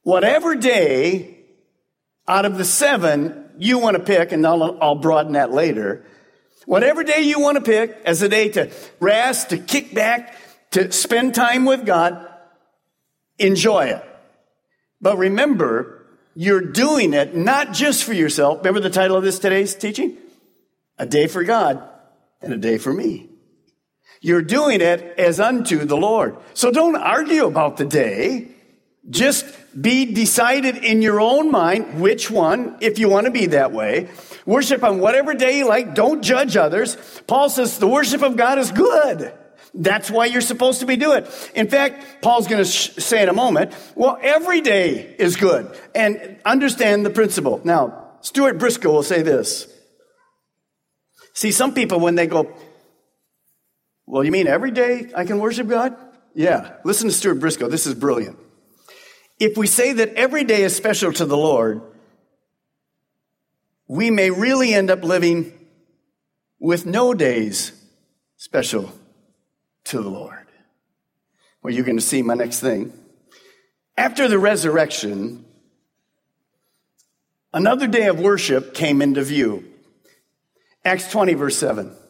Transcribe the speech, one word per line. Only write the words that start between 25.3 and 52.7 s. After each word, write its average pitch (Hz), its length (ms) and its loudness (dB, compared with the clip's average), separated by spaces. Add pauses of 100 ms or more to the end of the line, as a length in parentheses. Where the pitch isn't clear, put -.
unto 208 460 0
the 147 120 0
Lord. 190 400 0 (160)
So 247 180 0
don't 320 240 2
argue 294 500 0
about 156 320 0
the 143 80 -2
day. 143 640 -2 (600)
Just 262 360 0 (360)
be 254 240 2
decided 240 720 0
in 220 240 2
your 214 180 2
own 285 320 2
mind 180 480 0
which 214 300 0
one, 220 500 0
if 214 200 0
you 214 100 4
want 202 160 4
to 254 60 0
be 226 160 0
that 135 260 2
way. 110 340 -2 (380)
Worship 247 380 2
on 196 160 2
whatever 262 340 2
day 254 240 0
you 269 100 0
like. 220 280 0
Don't 254 260 2
judge 254 340 0
others. 185 400 0 (300)
Paul 277 240 2
says 254 300 -2
the 190 80 2
worship 269 340 2
of 254 160 0
God 254 220 2
is 214 120 -2
good. 247 640 2 (400)
That's 196 380 -2
why 233 160 2
you're 240 140 0
supposed 254 400 0
to 254 40 -4
be 254 100 0
doing 269 280 2
it. - 320 -16
In 220 120 0
fact, 277 540 -2
Paul's 233 260 2
gonna 202 160 2
sh-, - 360 -2
say 214 240 0
in 185 60 2
a 180 40 0
moment, 196 400 0 (220)
well, 247 260 0
every 320 400 2
day 185 560 0
is 175 180 0
good. 151 400 0 (200)
And 214 500 -2
understand 226 580 2
the 196 60 -2
principle. 180 540 0
Now, 156 480 -2 (100)
Stuart 262 380 0
Briscoe 185 320 0
will 151 100 4
say 160 220 0
this. 131 440 -2 (1700)
See, 208 180 -2
some 262 220 0
people, 190 260 -2
when 170 140 2
they 170 140 2
go, 160 200 0 (1600)